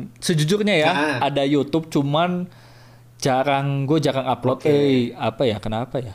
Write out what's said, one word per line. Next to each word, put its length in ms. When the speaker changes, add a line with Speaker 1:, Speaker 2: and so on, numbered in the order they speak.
Speaker 1:
Sejujurnya 560
ya, 160
Speaker 2:
Nah. 320
Speaker 1:
ada 180
YouTube, 460
cuman 580
jarang, 680
gue 140
jarang 300
upload. 320
Speaker 2:
Oke. 80
Speaker 1:
Eh, 280
apa 300
ya? 160
Kenapa 400
ya? 160